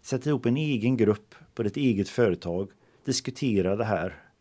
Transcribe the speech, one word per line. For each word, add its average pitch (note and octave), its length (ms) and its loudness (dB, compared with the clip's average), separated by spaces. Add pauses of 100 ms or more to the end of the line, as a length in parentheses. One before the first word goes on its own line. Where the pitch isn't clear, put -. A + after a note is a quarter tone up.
sätt B2+ 240 -4
ihop D3 200 0
en A#2+ 120 2
egen C3 400 0
grupp G#2+ 380 0 (200)
på A2+ 80 -4
ditt G#2 140 -4
eget A2+ 320 2
företag, F#2 640 0 (340)
diskutera G#2+ 720 0
det A2 100 -2
här. F#2+ 300 -2 (260)